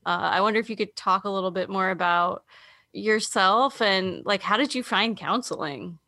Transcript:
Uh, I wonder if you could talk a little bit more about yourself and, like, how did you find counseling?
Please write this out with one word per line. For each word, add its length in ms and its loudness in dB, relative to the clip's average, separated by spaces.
Uh, 260 0
I 80 2
wonder 200 2
if 100 -6
you 60 -6
could 200 -4
talk 280 0
a 60 -4
little 200 -2
bit 200 -4
more 200 0
about 540 0
yourself 880 2
and, 460 0
like, 160 0
how 140 0
did 180 0
you 80 -2
find 340 0
counseling? 920 -6